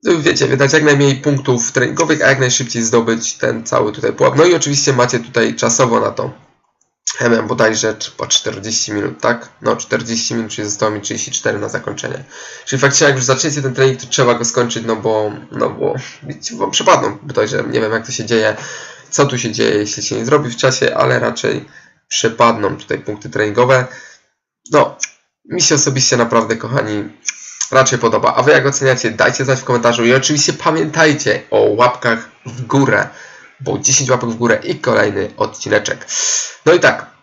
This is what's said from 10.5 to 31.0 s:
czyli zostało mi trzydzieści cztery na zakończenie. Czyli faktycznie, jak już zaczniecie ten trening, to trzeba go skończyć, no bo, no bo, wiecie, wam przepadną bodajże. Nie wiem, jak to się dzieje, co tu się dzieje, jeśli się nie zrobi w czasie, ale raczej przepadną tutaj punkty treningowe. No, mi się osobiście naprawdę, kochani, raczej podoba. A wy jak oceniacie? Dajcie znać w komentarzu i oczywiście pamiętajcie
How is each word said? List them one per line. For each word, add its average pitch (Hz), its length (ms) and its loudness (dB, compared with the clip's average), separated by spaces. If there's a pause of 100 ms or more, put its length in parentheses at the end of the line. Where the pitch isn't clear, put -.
czyli 104 160 -8
zostało 107 240 -2
mi 104 100 -6
trzydzieści - 300 -8
cztery 104 280 -4
na 104 100 -6
zakończenie. - 540 -8 (420)
Czyli 131 140 -4
faktycznie, 139 280 4
jak 139 80 4
już 131 100 -2
zaczniecie 139 360 0
ten 131 120 -2
trening, 135 280 2
to - 60 -14
trzeba 123 280 2
go 117 100 -4
skończyć, 117 400 -2
no 113 100 0
bo, 107 360 -2 (200)
no 117 180 -2
bo, - 260 -4 (280)
wiecie, 143 320 -10
wam - 160 -4
przepadną 123 520 2
bodajże. - 400 -2
Nie 117 180 -2
wiem, 107 100 0
jak 113 140 -2
to - 60 -10
się - 140 -6
dzieje, 110 320 2 (520)
co - 160 2
tu 127 120 -2
się 120 140 -4
dzieje, 113 240 0
jeśli 104 280 -2
się - 120 -4
nie 110 100 -4
zrobi 135 240 2
w 113 80 -10
czasie, 120 380 0
ale 127 240 2
raczej 117 460 -4 (420)
przepadną 113 680 0
tutaj - 220 -6
punkty - 300 -10
treningowe. 123 580 2 (840)
No, - 260 2 (480)
mi 175 160 -4
się 170 140 2
osobiście 135 420 0
naprawdę, 113 380 2
kochani, 107 480 -4 (680)
raczej 127 280 4
podoba. 110 360 2
A 131 80 2
wy 143 80 6
jak 135 140 4
oceniacie? 131 460 0
Dajcie 123 340 0
znać 131 140 0
w - 40 -14
komentarzu 120 420 2
i 123 80 6
oczywiście 135 400 2
pamiętajcie 156 880 0 (100)